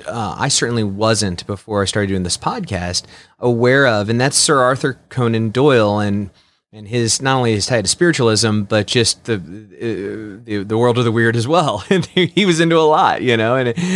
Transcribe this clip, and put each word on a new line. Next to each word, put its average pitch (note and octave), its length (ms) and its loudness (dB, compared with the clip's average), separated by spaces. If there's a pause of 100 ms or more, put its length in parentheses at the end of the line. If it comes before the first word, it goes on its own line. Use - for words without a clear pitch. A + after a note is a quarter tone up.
uh, G#2 320 -6
I C#3 100 -2
certainly A#2+ 360 0
wasn't G2+ 600 -2
before G2+ 360 -4
I - 20 2
started G2+ 240 -2
doing F#2+ 140 -2
this F2 160 -4
podcast, G2+ 680 -6 (340)
aware B2 480 2
of, G#2 220 0
and A#2 120 0
that's C3+ 160 0
Sir C#3+ 240 2
Arthur C3 380 0 (100)
Conan A2+ 420 -2
Doyle A2+ 500 4
and, G2+ 300 -2 (420)
and G#2+ 140 -20
his, A2+ 340 -2
not C3+ 180 0
only A#2+ 140 2
his G2+ 140 -2
tie A#2 160 0
to F#2+ 60 -2
spiritualism, A2+ 760 2
but G#2 240 -2
just - 380 -2
the, A#2 100 -2
uh, G#2 1080 -10
the, G#2 200 -6
the A2 140 -2
world A#2+ 200 2
of B2 60 2
the A#2 80 0
weird A#2 240 2
as A#2 120 0
well. D3 380 0
<laughs> - 40 -6
And F#3+ 160 2
he F#3 400 0
was E3 140 2
into E3 180 4
a D#3+ 40 4
lot, D3+ 400 2
you A#2+ 140 2
know, A2+ 200 0
and, B2 200 0 (200)